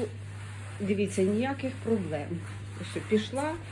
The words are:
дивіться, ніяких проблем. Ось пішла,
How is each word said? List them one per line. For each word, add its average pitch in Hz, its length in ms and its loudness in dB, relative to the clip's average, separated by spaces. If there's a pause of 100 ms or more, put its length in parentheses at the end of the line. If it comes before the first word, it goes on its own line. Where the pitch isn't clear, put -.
(800)
дивіться, 196 420 2
ніяких 254 500 2
проблем. 170 680 0 (400)
Ось - 280 -4
пішла, 254 440 4 (200)